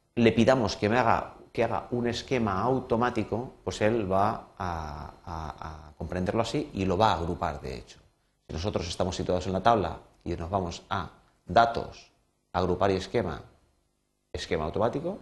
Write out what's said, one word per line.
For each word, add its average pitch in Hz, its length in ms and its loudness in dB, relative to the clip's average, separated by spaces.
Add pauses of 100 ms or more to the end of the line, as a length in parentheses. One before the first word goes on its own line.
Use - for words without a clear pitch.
(160)
le 113 160 6
pidamos 117 440 4
que 107 120 0
me 113 100 4
haga, 113 360 2 (180)
que 120 100 0
haga 113 300 0
un 120 160 0
esquema 113 520 -2
automático, 120 920 0 (100)
pues - 180 -6
él 107 300 2
va 101 380 2 (100)
a, 78 540 -6 (120)
a, 78 640 -10
a 76 80 -20
comprenderlo 92 460 -2
así 147 320 -2
y 95 100 0
lo 92 140 2
va 107 140 6
a - 20 2
agrupar, 85 460 -4
de 65 180 -8
hecho. - 220 -20 (460)
Si - 60 -12
nosotros 87 360 -4
estamos 90 260 -2
situados 90 320 -2
en 95 60 -2
la 92 100 0
tabla 95 360 4 (260)
y 87 100 -2
nos 85 160 -8
vamos 90 400 -2
a 92 180 -4 (380)
datos, - 640 2 (420)
agrupar 92 380 2
y 98 40 4
esquema, 95 460 -4 (920)
esquema 80 320 -4
automático, 120 580 -2